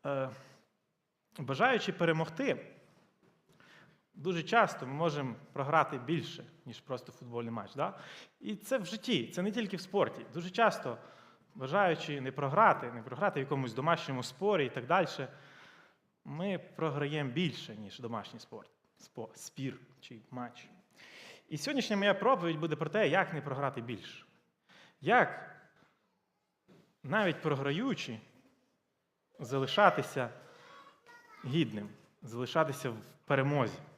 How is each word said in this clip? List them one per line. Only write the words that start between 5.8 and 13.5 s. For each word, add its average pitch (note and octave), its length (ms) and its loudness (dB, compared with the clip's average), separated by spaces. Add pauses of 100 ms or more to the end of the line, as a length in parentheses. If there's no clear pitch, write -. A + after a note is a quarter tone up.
більше, C3+ 460 -4 (220)
ніж A#2 140 -14
просто B2 320 -8
футбольний A#2 400 -8
матч. G#2+ 240 -8
Да? E3+ 240 -4 (400)
І G#3 160 -6
це - 220 -2
в G3 80 -2
житті, G3+ 420 0
це - 140 -6
не G3+ 100 0
тільки F#3+ 260 -2
в - 40 -6
спорті. - 520 0
Дуже E3+ 160 -6
часто, F3+ 480 4 (580)
бажаючи D3+ 680 2
не C3 100 -4
програти, C#3 600 4
не A#2+ 100 -10
програти D3 380 -2
в C3 40 0
якомусь C3 300 -2